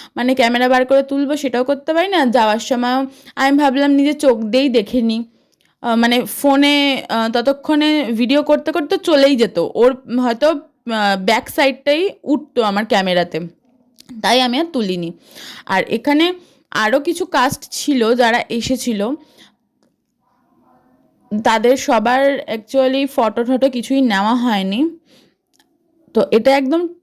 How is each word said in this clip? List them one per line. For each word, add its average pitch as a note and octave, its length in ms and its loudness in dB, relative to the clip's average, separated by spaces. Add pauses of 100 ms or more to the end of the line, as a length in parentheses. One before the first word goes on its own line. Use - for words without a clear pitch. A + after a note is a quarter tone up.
(160)
মানে B3 200 0
ক্যামেরা B3 340 2
বার B3+ 160 2
করে C4+ 180 2
তুলবো, C#4 340 -4
সেটাও B3+ 260 -2
করতে C#4 300 -4
পারি E4+ 140 0
না, F4 180 0
যাওয়ার A3 340 2
সময়ও B3 480 -2 (280)
আমি C#4 220 2
ভাবলাম C#4+ 340 2
নিজে C#4 220 2
চোখ C#4+ 240 2
দিয়েই A#3 320 0
দেখে A#3+ 320 0
নিই। A3+ 220 -2 (580)
আহ, A#3 140 -2
মানে A#3 300 2
ফোনে, C#4+ 840 2
আহ, A3+ 220 -2
ততক্ষণে C#4+ 720 0
ভিডিও A#3+ 400 0
করতে D4 280 0
করতে E4 260 -2
চলেই C#4+ 380 4
যেত, A3 240 0 (140)
ওর B3+ 460 0
হয়তো, B3 300 0
আহ, A3 680 -4
ব্যাক G#3+ 300 -2
সাইডটাই D4+ 600 0 (140)
উঠতো D4 400 -2
আমার G#3 220 -2
ক্যামেরাতে, F3+ 540 0 (840)
তাই A3+ 200 2
আমি B3+ 180 -2
আর E4 140 -2
তুলিনি। F#3 380 -4 (540)
আর F#3+ 220 0
এখানে D4 460 0 (380)
আরও G#3+ 280 0
কিছু E4+ 260 -4
কাস্ট C4+ 460 -2
ছিল B3 440 0
যারা A#3+ 340 2
এসেছিল, A#3 600 -4 (2250)
তাদের A#3 340 2
সবার C4 680 0
actually C4 680 -2
ফটো A#3 280 0
টটো C4 260 0
কিছুই C4 320 -2
নেওয়া G#3+ 340 2
হয়নি। A#3 540 0 (1200)
তো A3 80 2 (100)
এটা A#3+ 260 4
একদম D4+ 300 0 (140)